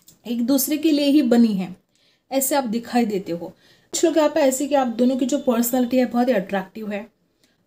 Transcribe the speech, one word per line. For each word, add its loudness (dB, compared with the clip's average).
एक -4
दूसरे 0
के 2
लिए 2
ही 6
बनी 4
है, -6
ऐसे -2
आप 0
दिखाई -2
देते -4
हो। -8
कुछ -8
लोग 2
यहाँ 4
पे -2
ऐसे 0
कि -2
आप 2
दोनों 0
की -2
जो -2
पर्सनैलिटी 0
है 4
बहुत 0
ही 2
अट्रैक्टिव -6
है, -8